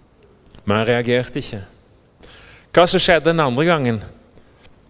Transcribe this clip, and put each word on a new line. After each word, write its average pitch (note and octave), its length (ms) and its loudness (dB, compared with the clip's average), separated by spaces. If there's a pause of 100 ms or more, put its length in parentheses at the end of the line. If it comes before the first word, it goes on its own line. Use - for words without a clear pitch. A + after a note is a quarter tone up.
(640)
Men G#2 160 0
han A2 100 -2
reagerte B2 500 -2
ikke. A2 200 -10 (1120)
Hva E3 160 4
som F3+ 160 2
skjedde D#3+ 280 2
den E3 120 2
andre C3+ 240 0
gangen? C3 340 0 (880)